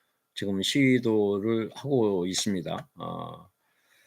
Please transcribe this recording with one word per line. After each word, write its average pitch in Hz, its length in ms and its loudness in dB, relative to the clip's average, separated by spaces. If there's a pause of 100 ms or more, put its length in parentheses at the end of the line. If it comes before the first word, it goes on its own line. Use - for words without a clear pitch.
(340)
지금 98 280 -2
시도를 113 1120 2
하고 107 520 0
있습니다. 87 680 -4
어, 85 560 -12 (560)